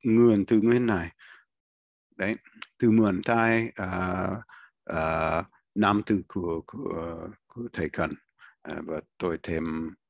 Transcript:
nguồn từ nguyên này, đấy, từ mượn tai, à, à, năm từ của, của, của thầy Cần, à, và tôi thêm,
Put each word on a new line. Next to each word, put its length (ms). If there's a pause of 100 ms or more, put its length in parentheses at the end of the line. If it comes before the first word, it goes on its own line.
nguồn 400
từ 160
nguyên 260
này, 260 (1040)
đấy, 200 (420)
từ 120
mượn 340
tai, 500
à, 540 (560)
à, 580 (320)
năm 320
từ 220
của, 380
của, 600 (180)
của 260
thầy 160
Cần, 220 (520)
à, 120 (120)
và 140 (180)
tôi 240
thêm, 520 (160)